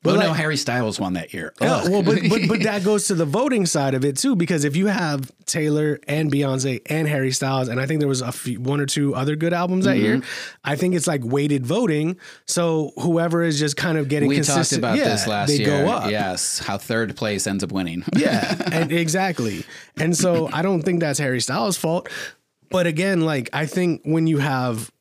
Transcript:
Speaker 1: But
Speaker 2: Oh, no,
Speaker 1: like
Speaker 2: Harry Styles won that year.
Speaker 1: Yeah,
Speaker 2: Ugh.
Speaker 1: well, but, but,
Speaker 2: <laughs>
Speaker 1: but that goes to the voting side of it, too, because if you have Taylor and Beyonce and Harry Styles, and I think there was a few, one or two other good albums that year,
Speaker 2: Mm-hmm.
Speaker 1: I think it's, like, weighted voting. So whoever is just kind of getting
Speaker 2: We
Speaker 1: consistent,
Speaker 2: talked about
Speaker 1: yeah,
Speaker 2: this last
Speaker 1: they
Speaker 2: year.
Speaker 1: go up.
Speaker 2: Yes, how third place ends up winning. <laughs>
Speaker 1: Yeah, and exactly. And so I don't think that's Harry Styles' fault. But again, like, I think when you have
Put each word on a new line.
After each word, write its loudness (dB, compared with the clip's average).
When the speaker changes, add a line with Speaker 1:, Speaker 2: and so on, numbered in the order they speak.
Speaker 1:
But 2
Speaker 2:
Oh, 6
no, 4
Speaker 1:
like 0
Speaker 2:
Harry 0
Styles -2
won -2
that -6
year. -8
Speaker 1:
Yeah, 2
Speaker 2:
Ugh. 2
Speaker 1:
well, 2
but, 4
but, 4
Speaker 2:
<laughs> 2
Speaker 1:
but 2
that 0
goes 2
to 0
the 2
voting 0
side 0
of 0
it, 0
too, 2
because 0
if 0
you 2
have -2
Taylor 0
and 0
Beyonce 0
and -2
Harry 0
Styles, 0
and -2
I -2
think 0
there 2
was 0
a -6
few, -6
one 0
or 0
two 0
other -2
good -2
albums 0
that 4
year, 2
Speaker 2:
Mm-hmm. -10
Speaker 1:
I -2
think 0
it's, 0
like, 0
weighted 0
voting. 0
So 0
whoever 2
is 2
just 0
kind 0
of 0
getting 2
Speaker 2:
We 4
Speaker 1:
consistent, 2
Speaker 2:
talked 2
about 2
Speaker 1:
yeah, 2
Speaker 2:
this -2
last 0
Speaker 1:
they 2
Speaker 2:
year. 2
Speaker 1:
go 2
up. -2
Speaker 2:
Yes, -2
how -4
third -4
place -2
ends 0
up -8
winning. -4
<laughs> -2
Speaker 1:
Yeah, 0
and 0
exactly. -2
And 2
so 2
I -2
don't 0
think 0
that's -2
Harry 0
Styles' -2
fault. -2
But 2
again, 0
like, 0
I -2
think 0
when 2
you 4
have -2